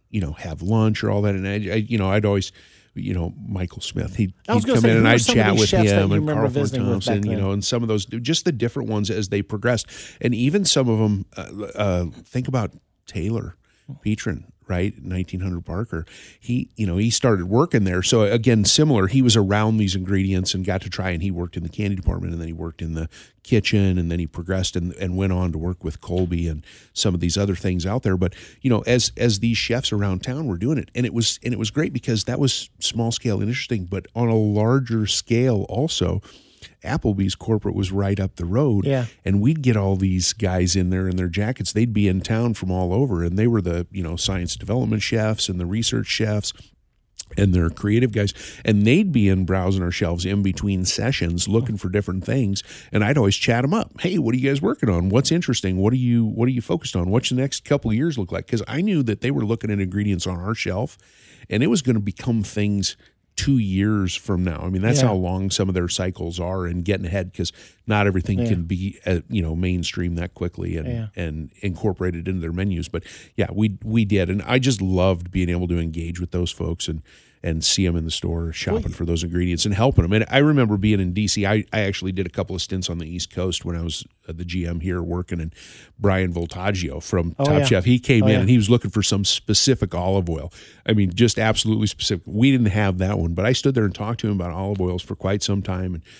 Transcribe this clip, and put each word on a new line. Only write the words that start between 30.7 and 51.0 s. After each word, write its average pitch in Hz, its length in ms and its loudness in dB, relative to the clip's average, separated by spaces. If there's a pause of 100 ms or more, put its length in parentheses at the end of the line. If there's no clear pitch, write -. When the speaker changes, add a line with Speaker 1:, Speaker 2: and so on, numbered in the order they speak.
Speaker 1:
it, - 180 -8
and 123 100 0
it - 80 -6
was, 117 300 0
and 123 100 -2
it - 60 -6
was 107 100 -2
great 151 220 -2
because 120 320 -2
that 123 160 -4
was - 280 0 (120)
small 117 320 -2
scale 104 260 -2
and 101 100 -2
interesting, 120 360 -4
but 92 320 -8
on 117 120 2
a 113 60 4
larger 110 720 2
scale 117 640 0
also, 98 520 -2 (640)
Applebee's 101 520 0
corporate 107 400 -2
was 98 180 -2
right 98 260 0
up 95 180 -4
the 87 80 -6
road. 104 420 2
Speaker 2:
Yeah. 131 200 0 (180)
Speaker 1:
And 101 160 2
we'd 151 220 2
get 123 140 4
all 98 200 2
these 92 360 0
guys 90 440 0
in 90 140 2
there 92 180 0
in 92 80 -2
their 90 120 -2
jackets. 101 440 -4
They'd 113 200 2
be 101 160 4
in 92 120 2
town 113 340 0
from 92 160 -4
all 90 220 0
over, 104 320 0
and 87 140 -2
they 113 80 4
were 117 140 4
the, 87 300 -2
you 95 120 -6
know, 85 140 -6
science 90 400 -4
development 113 460 -2
chefs 110 460 -2
and 92 120 -4
the 87 60 -2
research 110 400 -2
chefs 107 460 -2 (840)
and 98 160 4
their 85 180 4
creative 110 420 0
guys. 101 200 0 (320)
And 104 220 4
they'd 180 240 4
be 113 180 4
in 95 160 4
browsing 95 380 0
our 87 80 0
shelves 85 340 -2
in 101 180 0
between 95 420 0
sessions 92 640 -2